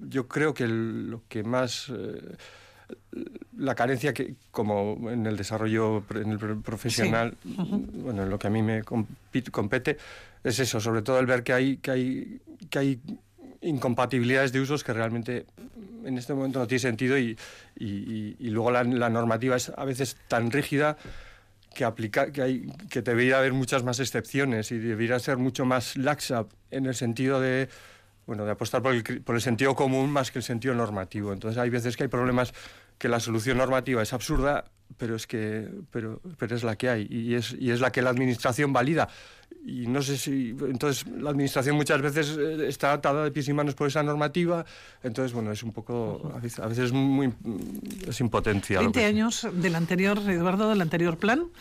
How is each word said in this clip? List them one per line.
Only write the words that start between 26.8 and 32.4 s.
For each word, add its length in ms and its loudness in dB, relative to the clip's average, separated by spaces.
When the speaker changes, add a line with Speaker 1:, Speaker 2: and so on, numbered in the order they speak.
Speaker 1:
el 80 -2
sentido 440 0
de, 300 2
bueno, 200 -4
de 60 0
apostar 300 0
por 120 4
el 100 2
cri-, 200 -6
por 120 0
el 60 2
sentido 340 2
común 360 2
más 200 0
que 80 -6
el 40 -4
sentido 300 -2
normativo. 580 -2
Entonces 280 -4
hay 100 2
veces 260 0
que 80 -2
hay 60 0
problemas 440 2